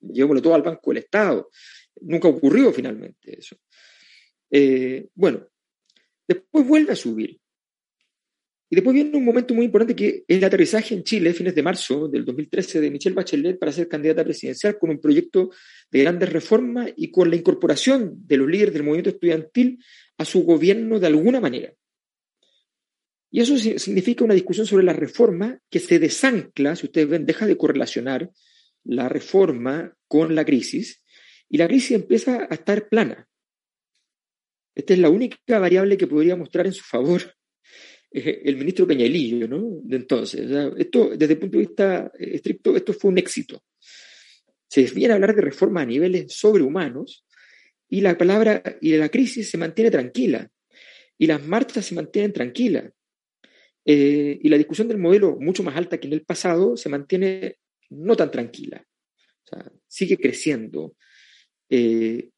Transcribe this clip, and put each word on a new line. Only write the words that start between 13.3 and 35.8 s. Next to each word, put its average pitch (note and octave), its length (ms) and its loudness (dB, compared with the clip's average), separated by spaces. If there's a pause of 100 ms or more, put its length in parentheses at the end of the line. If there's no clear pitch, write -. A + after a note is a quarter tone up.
para D3+ 140 -4
ser E3 160 -4
candidata D#3+ 360 -2
presidencial D#3 520 -4
con - 140 -2
un D3 100 -4
proyecto F3 500 2 (400)
de C3 100 2
grandes F3 300 2
reformas A#3+ 640 0
y D#3+ 140 -6
con F3 200 4
la E3+ 60 0
incorporación F3 880 0
de C#3+ 100 4
los C3+ 140 2
líderes G3 240 2
del D3 80 -4
movimiento D#3+ 280 0
estudiantil F3 680 0 (400)
a D#3+ 60 -6
su F3+ 180 0
gobierno G3+ 560 2
de F3+ 80 0
alguna F3+ 340 2
manera. B2+ 320 -6 (1600)
Y - 100 -2
eso C4 160 2
si-, A3 220 -2
significa G3+ 460 0
una A3 100 4
discusión F#3 320 0
sobre F#3+ 180 4
la F3+ 80 2
reforma G#3 680 0 (100)
que - 80 -4
se E3+ 200 2
desancla, D#3+ 800 0
si - 100 -10
ustedes D3+ 220 0
ven, D#3 160 -2
deja F#3+ 220 -2
de - 100 2
correlacionar C3 760 -2 (540)
la B2+ 240 -4
reforma D3 880 0 (120)
con D#3+ 260 2
la D#3 100 0
crisis, D3+ 580 -2 (460)
y - 100 -2
la E3+ 100 2
crisis B3+ 240 2
empieza A3+ 580 0
a D#3+ 40 -6
estar G3+ 340 -4
plana. G3+ 400 -2 (1500)
Esta - 200 0
es F#3 40 4
la E3 120 6
única A3+ 500 0
variable F#3+ 360 4